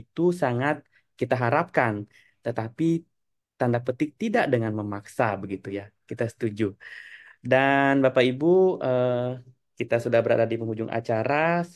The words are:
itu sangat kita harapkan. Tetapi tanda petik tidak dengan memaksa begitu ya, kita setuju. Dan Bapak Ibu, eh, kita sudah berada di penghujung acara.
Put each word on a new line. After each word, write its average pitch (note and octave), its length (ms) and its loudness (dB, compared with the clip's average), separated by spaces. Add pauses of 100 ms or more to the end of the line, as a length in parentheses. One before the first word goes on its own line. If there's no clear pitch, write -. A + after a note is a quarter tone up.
itu - 220 -8 (200)
sangat C3 320 0 (460)
kita B2+ 140 0 (100)
harapkan. C3 500 2 (500)
Tetapi A#2 400 -4 (760)
tanda A#2+ 260 2
petik D3+ 240 -4 (120)
tidak A3 300 0
dengan A2+ 280 0
memaksa G#2 440 -4 (180)
begitu G2 260 -10 (100)
ya, G2 60 -12 (240)
kita A#2+ 240 -4
setuju. G#2+ 320 -4 (760)
Dan C#3 640 2
Bapak C3 260 4
Ibu, C3 160 -2 (380)
eh, B2 560 -2 (400)
kita A#2+ 240 -2
sudah A#2 200 2
berada A#2 200 2
di A2+ 160 -4
penghujung A2+ 320 -6
acara. C#3+ 720 0 (120)